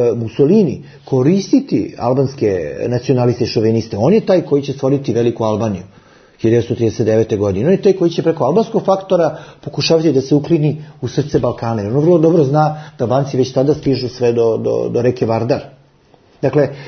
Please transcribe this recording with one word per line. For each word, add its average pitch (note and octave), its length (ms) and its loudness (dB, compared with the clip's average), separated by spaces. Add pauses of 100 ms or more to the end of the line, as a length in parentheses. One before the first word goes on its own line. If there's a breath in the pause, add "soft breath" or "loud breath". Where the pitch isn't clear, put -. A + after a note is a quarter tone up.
(160)
Mussolini C3+ 680 2 (220 loud breath)
koristiti D#3+ 920 0
albanske A2 800 -2 (120)
nacionaliste B2 560 0
i G#2+ 40 -2
šoviniste. A2 500 0
On C3+ 160 4
je A3+ 120 2
taj F#3 160 2
koji C#3+ 220 0
će C#3 100 -6
stvoriti C3 400 -2
veliku A#2 300 0
Albaniju G#2+ 400 -2 (580 soft breath)
hiljadu A2+ 120 2
devetsto A#2 220 0
trideset A2+ 300 -2
devete A2 320 2
godine. G2+ 280 -2
On F3 60 2
je F#3+ 100 2
taj F#3+ 120 4
koji E3+ 180 0
će E3 120 -4
preko D#3 200 0
albanskog F#3+ 420 0
faktora F#3+ 520 0 (240 loud breath)
pokušavati D#3+ 500 0
da C3 100 2
se C#3 140 0
uklini D3 480 0 (180 loud breath)
u B2+ 60 -6
srce D3 320 -2
Balkana, A#2 420 -4
jer G#2 140 -4
on D3 60 2
vrlo F3 160 4
dobro D#3+ 260 4
zna D3+ 380 0 (180 loud breath)
da B2+ 60 0
Albanci C3+ 320 -2
već B2+ 160 0
tada C#3 200 2
stižu B2+ 360 -2
sve A#2+ 240 0
do, A#2 240 2
do, A#2 320 -2
do A#2 120 -2
reke B2 240 0
Vardar. A#2 500 -2 (640)
Dakle, C#3 280 0 (180 loud breath)